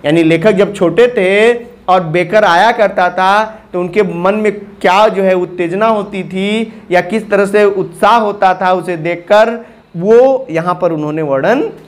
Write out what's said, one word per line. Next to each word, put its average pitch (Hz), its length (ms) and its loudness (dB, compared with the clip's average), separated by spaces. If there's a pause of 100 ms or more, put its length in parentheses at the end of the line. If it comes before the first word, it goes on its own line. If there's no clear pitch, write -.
यानी 165 160 2
लेखक 165 300 2
जब 190 220 0
छोटे 190 340 2
थे 220 560 0 (240)
और 185 140 2
baker 175 420 0
आया 190 280 4
करता 196 380 0
था 196 500 -2 (120)
तो 180 80 -4
उनके 180 220 -2
मन 175 320 -2
में 214 180 0
क्या 208 560 0
जो 196 140 -2
है 185 120 2
उत्तेजना 180 520 -2
होती 202 360 -2
थी 202 500 -4 (180)
या 180 100 2
किस 202 300 -6
तरह 202 160 2
से 208 180 2
उत्साह 202 520 0
होता 202 380 0
था 185 180 0
उसे 180 240 -4
देखकर, 208 680 0 (320)
वो 247 540 4
यहाँ 165 320 -2
पर 170 100 0
उन्होंने 151 300 -4
वर्णन 151 380 0 (280)